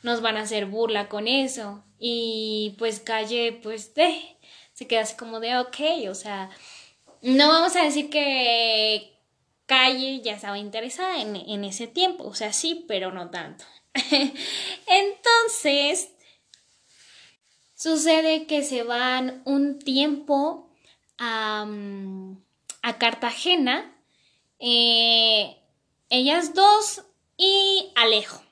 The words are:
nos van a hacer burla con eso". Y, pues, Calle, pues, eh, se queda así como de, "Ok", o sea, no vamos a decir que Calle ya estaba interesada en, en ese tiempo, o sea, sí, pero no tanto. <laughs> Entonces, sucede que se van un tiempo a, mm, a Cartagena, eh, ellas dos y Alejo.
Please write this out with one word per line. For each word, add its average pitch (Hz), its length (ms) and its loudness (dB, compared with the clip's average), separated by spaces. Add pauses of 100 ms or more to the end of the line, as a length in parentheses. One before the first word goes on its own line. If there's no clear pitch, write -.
nos 240 180 -2
van 220 160 -2
a 214 40 -4
hacer 214 240 -4
burla 208 440 -2
con 214 180 -4
eso". 254 560 -2 (160)
Y, 220 800 -4
pues, 220 200 -4
Calle, 233 640 -4
pues, 214 340 -12
eh, 320 400 0 (360)
se - 140 -16
queda 226 140 2
así 214 140 -6
como 226 240 -12
de, 240 180 -2
"Ok", 247 200 -4 (320)
o 190 60 -10
sea, 196 340 -10 (720)
no 269 280 6
vamos 339 260 4
a 349 80 4
decir 294 260 0
que 233 1080 0 (480)
Calle 262 540 2
ya 220 120 -6
estaba 202 240 -8
interesada 240 640 -6
en, 214 140 -6
en 202 280 -8
ese 202 240 -8
tiempo, 359 380 0
o 202 100 -12
sea, 214 180 -4
sí, 330 340 -4
pero 190 240 -4
no 175 180 -10
tanto. 170 360 -12 (280)
<laughs> - 920 -2
Entonces, 392 1200 2 (1700)
sucede 320 640 2
que 294 180 0
se 262 200 -4
van 254 600 -2
un 277 360 0
tiempo 285 920 0 (480)
a, 214 480 -4
mm, 196 760 -10 (440)
a 233 160 -4
Cartagena, 247 920 0 (680)
eh, 233 1000 2 (520)
ellas 302 440 0
dos 415 480 4 (360)
y 392 580 2
Alejo. 220 560 2